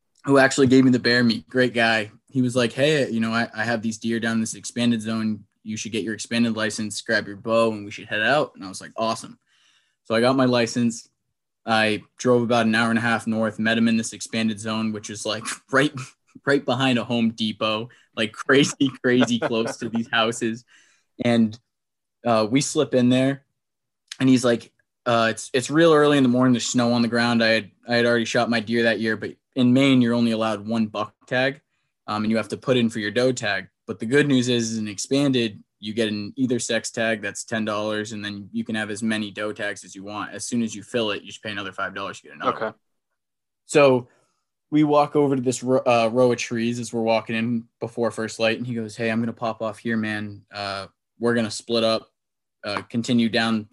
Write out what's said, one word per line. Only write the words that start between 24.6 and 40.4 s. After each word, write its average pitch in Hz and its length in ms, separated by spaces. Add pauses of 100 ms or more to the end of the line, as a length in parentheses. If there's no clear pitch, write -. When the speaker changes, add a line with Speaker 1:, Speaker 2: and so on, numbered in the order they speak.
Speaker 1:
uh, 117 260
"It's, - 220
it's 123 160
real 160 240
early 147 240
in 135 60
the 123 60
morning. 127 240
There's 113 120
snow 120 280
on 120 80
the 117 80
ground." 117 340
I 113 60
had, 113 220 (160)
I 120 80
had 120 100
already 120 200
shot 117 240
my 117 120
deer 117 220
that 113 180
year, 110 160
but 101 180 (200)
in 123 180
Maine, 135 280
you're 117 120
only 117 180
allowed 110 360
one 110 200
buck 107 260 (120)
tag, 135 340 (480)
um, 107 160
and 107 80
you 113 60
have 104 120
to 107 80
put 127 200
in 117 120
for 113 100
your 104 120
doe 123 220
tag. 101 340 (200)
But 110 120
the 117 60
good 143 220
news 127 220
is, 117 220
is 113 60
an 107 100
expanded, 123 760 (160)
you 107 140
get 110 160
an 104 260
either 123 240
sex 113 320
tag 113 300
that's 101 240
ten 110 180
dollars, 107 480
and 104 140
then 101 260
you 113 140
can 113 100
have 107 140
as 104 120
many 110 300
doe 107 220
tags 101 320
as 92 100
you 95 80
want. 101 300
As 101 120